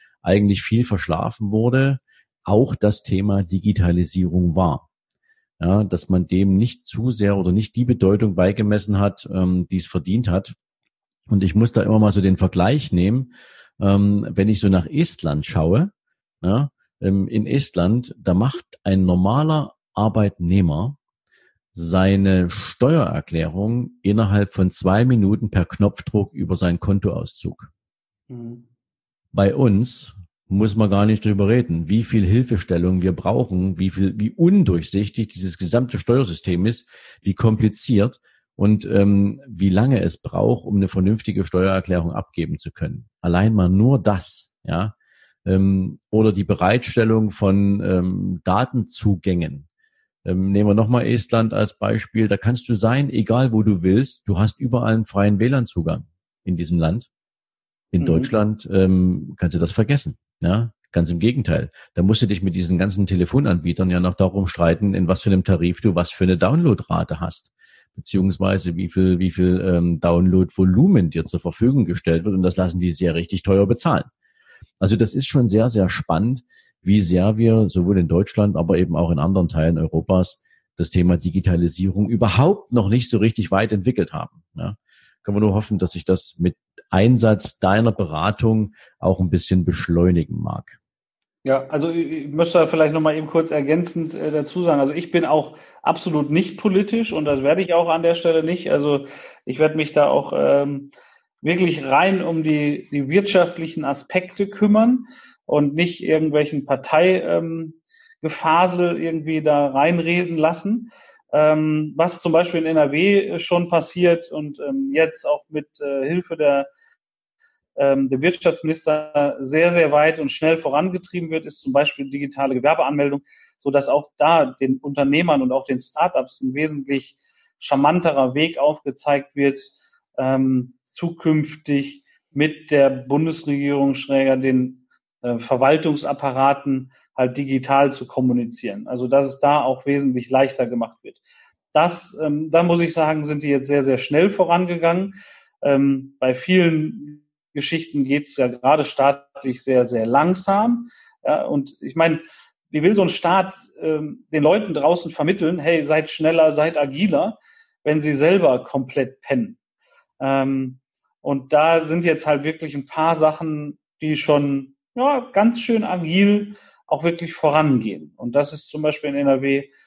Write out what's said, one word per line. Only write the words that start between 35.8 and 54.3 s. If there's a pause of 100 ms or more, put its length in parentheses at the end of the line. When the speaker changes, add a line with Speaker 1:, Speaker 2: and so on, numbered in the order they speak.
Speaker 1:
Steuersystem
ist, (320)
wie
kompliziert (360)
und,
ähm,
wie
lange
es
braucht,
um
eine
vernünftige
Steuererklärung
abgeben
zu
können. (140)
Allein
mal
nur
das, (120)
ja, (500)
ähm,
oder
die
Bereitstellung
von,
ähm,
Datenzugängen. (560)
Ähm,
nehmen
wir
nochmal
Estland
als
Beispiel.
Da
kannst
du
sein,
egal
wo
du
willst.
Du